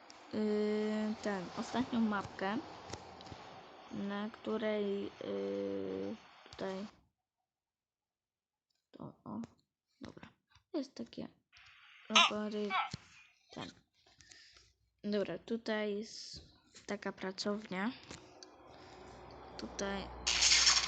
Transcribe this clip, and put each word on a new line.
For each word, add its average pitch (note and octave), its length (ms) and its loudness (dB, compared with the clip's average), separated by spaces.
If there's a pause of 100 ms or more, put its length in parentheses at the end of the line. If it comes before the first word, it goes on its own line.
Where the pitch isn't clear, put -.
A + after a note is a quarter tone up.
(340)
yy, G#3+ 880 2
ten, G3 240 0 (120)
ostatnią A#3 420 0
mapkę, G3+ 580 2 (1300)
na G3+ 380 -2
której, G#3+ 720 0
yy, G2 1120 -2 (360)
tutaj, F#3+ 360 -4 (2000)
to, - 220 -10 (100)
o, - 160 -8 (600)
dobra, - 280 -12 (440)
jest C#4 220 -4
takie - 320 -8 (840)
robory, G#3+ 600 8 (800)
ten. - 220 -10 (1300)
Dobra, G3+ 360 2
tutaj G#3+ 600 0
jest - 420 -10 (440)
taka G3+ 260 -2
pracownia. G3+ 800 -2 (1700)
Tutaj, G3 500 -4 (800)